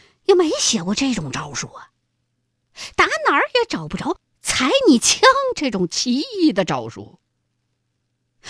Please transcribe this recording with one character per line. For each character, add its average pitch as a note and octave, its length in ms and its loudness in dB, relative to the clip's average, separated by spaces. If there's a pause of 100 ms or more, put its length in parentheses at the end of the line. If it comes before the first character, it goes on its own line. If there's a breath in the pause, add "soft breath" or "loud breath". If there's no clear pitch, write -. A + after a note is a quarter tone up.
(260 loud breath)
也 F#4+ 100 6
没 F4 140 4
写 A#3+ 340 -2
过 F#3+ 100 -2
这 C4+ 200 -2
种 D#3 180 -6
招 C#3+ 220 -8
数 B2 160 -8
啊， - 200 -20 (1040 loud breath)
打 F4+ 100 2
哪 A#4+ 300 0
儿 D#4 60 4 (140)
也 A#4 120 2
找 D#3+ 200 -8
不 F3+ 100 -8
着 - 220 -6 (220)
“踩 - 280 -2 (180)
你 B3+ 120 8
枪” - 220 0 (340)
这 C#4 160 -4
种 F3+ 160 -2
奇 - 260 -4
异 E4+ 400 0
的 F#3+ 100 0
招 B2+ 260 -6
数。 - 280 -18 (1300 loud breath)